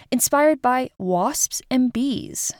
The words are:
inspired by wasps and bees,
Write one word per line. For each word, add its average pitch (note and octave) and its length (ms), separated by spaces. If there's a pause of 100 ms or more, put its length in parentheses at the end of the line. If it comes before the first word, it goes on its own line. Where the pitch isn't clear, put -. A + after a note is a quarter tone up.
(100)
inspired D4 520
by B3+ 360
wasps F#3 640 (100)
and B3+ 220
bees, - 680